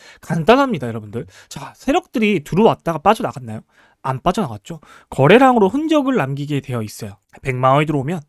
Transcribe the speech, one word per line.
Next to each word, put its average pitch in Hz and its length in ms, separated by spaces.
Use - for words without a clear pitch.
간단합니다, 185 680
여러분들. 110 400
자, - 260
세력들이 220 720
들어왔다가 165 540
빠져나갔나요? 131 640
안 131 200
빠져나갔죠. 165 560
거래량으로 220 580
흔적을 285 460
남기게 143 460
되어 123 220
있어요. 104 340
백만 131 300
원이 151 140
들어오면 151 420